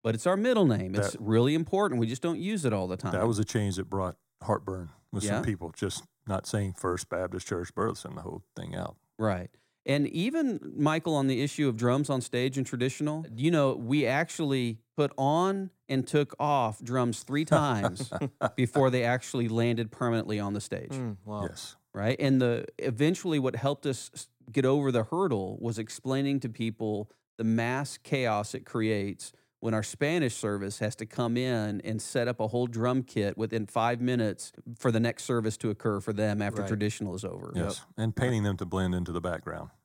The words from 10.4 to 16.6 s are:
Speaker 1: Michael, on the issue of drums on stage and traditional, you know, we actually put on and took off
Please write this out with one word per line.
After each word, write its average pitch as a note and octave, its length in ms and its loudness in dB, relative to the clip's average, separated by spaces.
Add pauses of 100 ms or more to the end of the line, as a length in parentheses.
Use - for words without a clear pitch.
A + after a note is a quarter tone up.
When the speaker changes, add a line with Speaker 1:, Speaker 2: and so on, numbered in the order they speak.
Speaker 1:
Michael, D#3 400 2
on C#3 120 2
the B2+ 140 2
issue D3 260 0
of A#2+ 100 0
drums B2+ 320 2
on C3 120 0
stage B2+ 360 -2
and C3 100 -2
traditional, D3 580 -2 (100)
you C#3 140 2
know, C#3+ 240 4
we B2+ 320 2
actually C3+ 760 0 (160)
put C#3+ 220 2
on F3+ 540 2 (160)
and C3 180 0
took D3 340 2
off C3+ 440 2